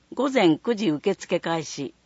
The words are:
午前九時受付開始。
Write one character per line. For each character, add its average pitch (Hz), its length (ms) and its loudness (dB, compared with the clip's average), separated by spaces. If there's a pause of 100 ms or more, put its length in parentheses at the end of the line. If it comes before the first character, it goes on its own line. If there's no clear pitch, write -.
(140)
午 269 160 -2
前 190 280 4
九 240 160 0
時 208 160 -2
受 151 240 0
付 - 280 -4
開 165 240 -4
始。 - 280 -10 (120)